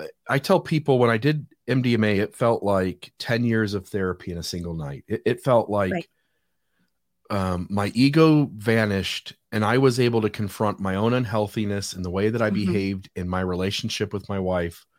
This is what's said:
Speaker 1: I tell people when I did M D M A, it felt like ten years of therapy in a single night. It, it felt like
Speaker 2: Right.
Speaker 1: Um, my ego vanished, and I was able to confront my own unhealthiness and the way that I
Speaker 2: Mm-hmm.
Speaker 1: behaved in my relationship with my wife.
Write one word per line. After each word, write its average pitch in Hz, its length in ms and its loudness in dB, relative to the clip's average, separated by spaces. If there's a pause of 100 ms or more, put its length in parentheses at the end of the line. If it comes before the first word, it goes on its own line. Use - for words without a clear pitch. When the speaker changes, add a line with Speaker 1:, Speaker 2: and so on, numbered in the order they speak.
(280)
Speaker 1:
I 131 120 0
tell 180 200 4
people 147 400 2
when 120 100 4
I 113 80 2
did 147 280 -2 (220)
M 127 140 0
D 123 120 2
M 110 100 2
A, 104 160 2
it - 160 -4
felt 117 280 0
like 95 560 -2
ten 120 260 -2
years 110 300 0
of 95 120 -8
therapy 92 440 -6
in 85 80 -8
a 82 40 -8
single 87 300 -8
night. 71 340 -10
It, 110 180 -6
it 123 180 -2
felt 117 260 2
like 98 240 -2
Speaker 2:
Right. - 160 -8 (1200)
Speaker 1:
Um, 92 400 -2
my 101 260 -2
ego 147 600 6
vanished, 107 800 0 (180)
and 107 120 0
I 110 140 2
was 131 220 4
able 117 220 2
to 107 80 2
confront 101 500 -2
my 95 160 -2
own 113 180 2
unhealthiness 104 800 -2
and 92 100 -8
the 90 80 -6
way 98 180 0
that 113 120 -2
I 107 80 2
Speaker 2:
Mm-hmm. 101 160 0
Speaker 1:
behaved 98 500 -2
in 90 120 -6
my 92 140 -2
relationship 95 720 -4
with 98 160 -8
my 98 100 -4
wife. 90 460 -4 (140)